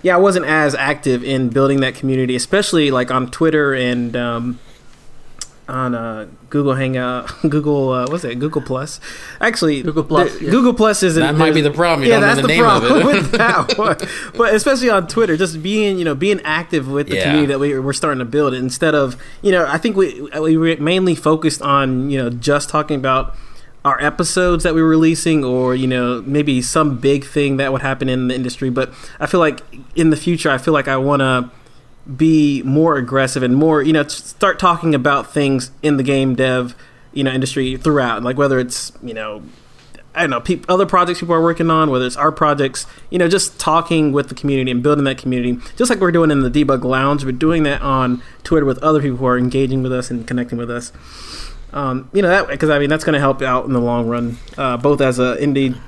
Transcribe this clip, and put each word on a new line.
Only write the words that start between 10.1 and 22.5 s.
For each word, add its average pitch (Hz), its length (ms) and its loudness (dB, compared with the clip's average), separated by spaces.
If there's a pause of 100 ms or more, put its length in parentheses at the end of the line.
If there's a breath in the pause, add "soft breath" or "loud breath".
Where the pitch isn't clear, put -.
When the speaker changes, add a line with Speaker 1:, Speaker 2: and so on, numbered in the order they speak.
Speaker 1:
the, - 80 -8
Speaker 2:
yeah. 165 60 0
Speaker 1:
Google 247 240 4
Plus 214 260 2
isn't, 165 200 2
Speaker 3:
That 147 140 2
might 156 200 4
be 156 60 4
Speaker 1:
there's 147 120 2
Speaker 3:
the 147 40 -4
problem. 165 280 2
You 123 80 6
Speaker 1:
yeah, 220 60 4
Speaker 3:
don't 202 100 4
know - 60 4
Speaker 1:
that's 139 60 0
Speaker 3:
the 131 60 2
Speaker 1:
the 151 60 2
Speaker 3:
name 233 100 4
of 208 200 4
Speaker 1:
problem 170 180 4
Speaker 3:
it. 190 40 2
<laughs> 269 180 4
Speaker 1:
with - 80 -2
that 226 460 2
one. 208 200 0 (400 loud breath)
But 220 160 4
especially 247 380 2
on 185 160 2
Twitter, 202 300 0
just 160 260 -4
being, 202 340 0
you 170 80 -2
know, 151 80 0
being 190 300 0
active 156 440 -2
with 143 220 -2
the - 60 -2
Speaker 3:
Yeah. - 80 0
Speaker 1:
community 147 240 2
that 139 120 -2
we, 143 200 0
we're 135 140 -2
starting 139 260 -2
to 127 60 -4
build 139 280 0
instead 131 400 -2
of, 135 240 0 (240 loud breath)
you 202 100 2
know, 175 140 4
I 147 140 -2
think 220 180 -2
we, 156 240 0 (180)
we 160 160 2
were 165 220 2
mainly 175 380 2
focused 156 480 0
on, 139 480 0
you 135 100 -2
know, 120 80 -2
just 135 400 -2